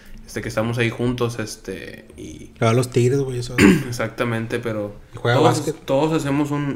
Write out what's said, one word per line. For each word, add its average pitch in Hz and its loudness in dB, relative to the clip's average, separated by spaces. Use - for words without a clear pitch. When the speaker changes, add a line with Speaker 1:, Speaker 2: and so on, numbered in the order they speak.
Speaker 1:
este, - -8
que 113 -8
estamos 117 -2
ahí 117 0
juntos, 120 -2
este, - -12
y - -16
Speaker 2:
Le 123 2
va 113 6
a 113 4
los 123 2
Tigres, 123 2
güey, 131 -4
eso. 120 -8
Speaker 1:
<clears throat> 139 2
Exactamente, 117 -4
pero 107 -6
Speaker 2:
Y - -16
juega 123 2
Speaker 1:
todos, 160 6
Speaker 2:
básquet. 151 -4
Speaker 1:
todos 143 2
hacemos 143 0
un, 147 -2